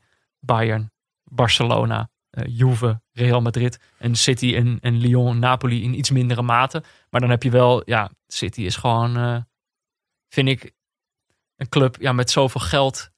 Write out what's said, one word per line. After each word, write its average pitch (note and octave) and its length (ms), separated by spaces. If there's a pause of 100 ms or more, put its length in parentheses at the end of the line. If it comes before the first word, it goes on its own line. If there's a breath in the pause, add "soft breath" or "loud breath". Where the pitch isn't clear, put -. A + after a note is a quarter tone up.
(400)
Bayern, A2 520 (320)
Barcelona, A#2 880 (200)
eh, A#2 180
Juve, A#2 540 (120)
Real A#2+ 280
Madrid A#2+ 380 (180)
en A#2+ 180
City B2 400
en, A#2+ 260
en A#2+ 160
Lyon, A#2+ 420
Napoli B2 440
in B2 140
iets C#3 140
mindere B2 300
mate. B2 420 (260 soft breath)
Maar B2 120
dan B2 80
heb B2 140
je C3+ 60
wel, B2 400
ja, A2 220 (160)
City - 340
is - 140
gewoon, A#2+ 420
eh, A#2+ 200 (920)
vind C3+ 200
ik, C3 220 (840)
een B2+ 140
club, C3 300
ja, C3+ 140
met B2 180
zoveel C3+ 300
geld - 560